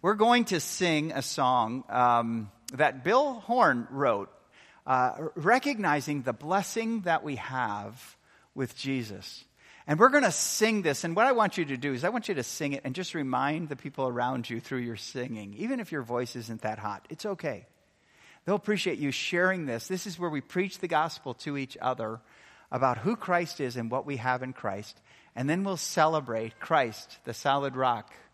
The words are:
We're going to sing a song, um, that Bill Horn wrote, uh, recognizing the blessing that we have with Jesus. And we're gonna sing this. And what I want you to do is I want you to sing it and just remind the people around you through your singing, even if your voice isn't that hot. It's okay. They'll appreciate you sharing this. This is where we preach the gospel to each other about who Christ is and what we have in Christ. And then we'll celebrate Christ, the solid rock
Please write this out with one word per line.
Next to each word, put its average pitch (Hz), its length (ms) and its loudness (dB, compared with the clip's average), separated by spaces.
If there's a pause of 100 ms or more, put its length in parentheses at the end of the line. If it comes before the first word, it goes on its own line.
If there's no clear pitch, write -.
We're 196 140 4
going 233 300 6
to 175 140 0
sing 160 520 2
a 135 100 -2
song, 127 680 2
um, 117 640 4 (220)
that 135 300 2
Bill 254 380 4
Horn 170 500 4
wrote, 120 400 2 (560)
uh, 127 480 2
recognizing 175 880 2
the 123 100 -2
blessing 202 680 -2
that 165 220 0
we 143 120 -4
have 110 840 -6 (380)
with 135 200 -4
Jesus. 113 680 -8 (420)
And 151 140 0
we're 240 100 10
gonna 254 220 4
sing 214 500 2
this. 185 220 0
And 170 120 -2
what 220 120 6
I 269 40 6
want 220 260 2
you 175 80 0
to 139 120 -4
do 139 160 -2
is 123 100 -4
I 180 60 2
want 233 180 -4
you 196 80 -2
to 131 80 -2
sing 143 300 -4
it - 100 -6
and 127 120 -6
just 180 180 -8
remind 143 560 -2
the 139 60 -6
people 135 320 -6
around 123 420 -2
you 117 100 -4
through 127 200 -6
your 117 180 -6
singing, 110 560 -10
even 226 260 -6
if 202 120 -10
your 151 100 -4
voice 120 340 -4
isn't 113 280 -10
that 107 160 -4
hot. 104 300 -8
It's - 160 -12
okay. 147 420 -6 (760)
They'll 190 120 2
appreciate 190 420 0
you 143 140 0
sharing 180 540 0
this. 117 220 -4
This 185 180 -6
is 175 140 -10
where 175 100 -2
we 151 100 -4
preach 185 400 -4
the 180 80 -6
gospel 156 480 -2
to 143 220 -6
each 135 240 -8
other 117 400 -2 (500)
about 127 280 2
who 202 180 0
Christ 175 420 0
is 123 160 -2
and 113 160 -4
what 131 140 -2
we 143 120 -4
have 127 260 0
in 127 100 -8
Christ. 104 480 -6 (340)
And 131 140 0
then 180 140 2
we'll 196 140 -2
celebrate 135 840 0
Christ, - 680 0
the 117 80 -8
solid 139 420 0
rock 123 380 0 (200)